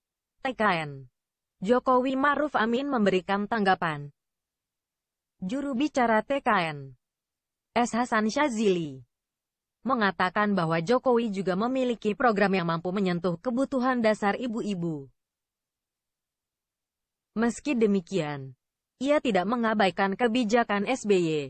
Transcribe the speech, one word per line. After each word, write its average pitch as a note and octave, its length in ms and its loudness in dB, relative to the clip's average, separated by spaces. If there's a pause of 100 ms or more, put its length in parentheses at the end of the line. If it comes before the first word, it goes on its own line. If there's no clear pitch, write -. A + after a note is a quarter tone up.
(380)
T C4 160 -6
K F3 320 0
N, C3+ 240 -14 (500)
Jokowi B3 540 2
Maruf C#4+ 400 0
Amin A#3 320 0
memberikan G3+ 640 0
tanggapan. F3+ 640 0 (1300)
Juru C4 320 -4
bicara A#3 480 2
T C#4 160 -2
K G3 320 0
N, C#3 240 -12 (800)
S A#3+ 160 2
Hasan G#3+ 400 0
Syazili, G3+ 720 0 (800)
mengatakan G#3 720 0
bahwa E3 240 0
Jokowi A#3 560 0
juga F#3 240 -2
memiliki A#3+ 560 -2
program G3+ 400 2
yang E3+ 160 0
mampu E3+ 240 -2
menyentuh F3+ 480 0
kebutuhan B3+ 560 -2
dasar G#3+ 400 0
ibu-ibu. F3 720 -6 (2250)
Meski A#3 400 -2
demikian, E3+ 800 -2 (480)
ia D4 160 2
tidak G#3+ 240 0
mengabaikan G#3 720 0
kebijakan A3+ 720 0
S B3+ 160 -2
B G3+ 160 4
Y, E3+ 120 2 (200)